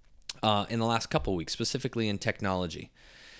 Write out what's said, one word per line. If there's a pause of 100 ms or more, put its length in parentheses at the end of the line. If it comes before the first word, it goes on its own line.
(420)
uh,
in
the
last
couple
weeks,
specifically
in
technology. (500)